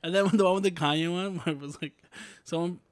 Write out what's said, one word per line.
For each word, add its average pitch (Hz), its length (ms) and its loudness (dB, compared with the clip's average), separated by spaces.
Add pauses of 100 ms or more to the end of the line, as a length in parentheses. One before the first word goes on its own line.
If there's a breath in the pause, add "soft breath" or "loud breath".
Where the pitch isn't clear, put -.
and 170 100 -2
then 196 140 4
<laughs> 175 40 2
the 202 120 6
one 185 100 6
with 196 80 0
the 196 80 2
Kanye 160 400 0
one, 185 300 -4
where 165 120 -4
it 139 80 -6
was 143 220 -12
like, 151 100 -10 (520 loud breath)
someone, 170 340 -2 (140)